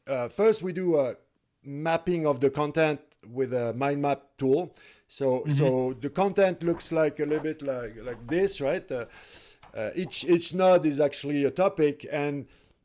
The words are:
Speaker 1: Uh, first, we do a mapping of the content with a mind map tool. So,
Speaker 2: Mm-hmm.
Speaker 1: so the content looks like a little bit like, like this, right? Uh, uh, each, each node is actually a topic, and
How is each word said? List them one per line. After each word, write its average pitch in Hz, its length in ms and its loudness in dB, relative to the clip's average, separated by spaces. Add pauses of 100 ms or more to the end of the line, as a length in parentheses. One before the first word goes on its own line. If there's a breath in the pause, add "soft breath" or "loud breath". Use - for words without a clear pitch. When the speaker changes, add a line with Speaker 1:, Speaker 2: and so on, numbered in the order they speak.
Speaker 1:
Uh, 123 220 -2
first, 214 340 2
we 180 100 -4
do 175 240 0
a 127 180 0 (480)
mapping 160 600 -2
of 143 140 2
the 135 100 4
content 151 520 0 (260)
with 120 260 -4
a 120 200 0
mind 139 280 -2
map 143 220 0 (140)
tool. 143 380 0 (320 soft breath)
So, 127 340 0
Speaker 2:
Mm-hmm. 151 100 -4
Speaker 1:
so 131 480 2
the 139 100 -6
content 185 540 0
looks 170 280 -2
like 156 280 0
a 151 60 -2
little 151 180 -2
bit 156 180 -6
like, 123 400 -6
like 120 260 -12
this, 185 340 0
right? 151 300 -2
Uh, 120 140 -4 (680 loud breath)
uh, 107 180 -4
each, - 320 -6
each 170 280 2
node 180 320 6
is 143 140 0
actually 143 440 0
a 131 80 4
topic, 160 600 0
and 143 360 -4 (380 soft breath)